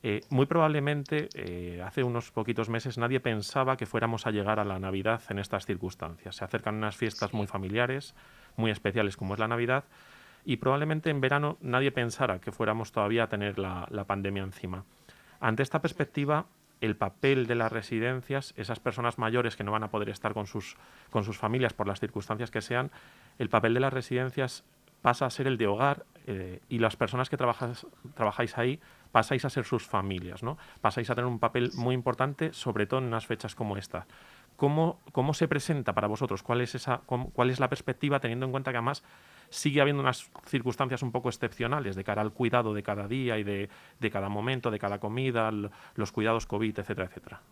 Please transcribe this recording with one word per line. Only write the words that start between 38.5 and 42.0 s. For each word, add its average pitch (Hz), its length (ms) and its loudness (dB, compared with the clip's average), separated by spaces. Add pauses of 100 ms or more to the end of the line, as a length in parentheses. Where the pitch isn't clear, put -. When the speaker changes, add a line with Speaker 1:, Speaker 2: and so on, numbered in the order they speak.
Speaker 1:
cuenta 135 200 -2
que 123 60 -2
además 123 260 -2 (460)
sigue 147 300 2
habiendo 143 220 6
unas 131 280 0 (180)
circunstancias 123 560 0
un 123 80 -2
poco 123 180 0
excepcionales 120 680 -2
de 95 80 -4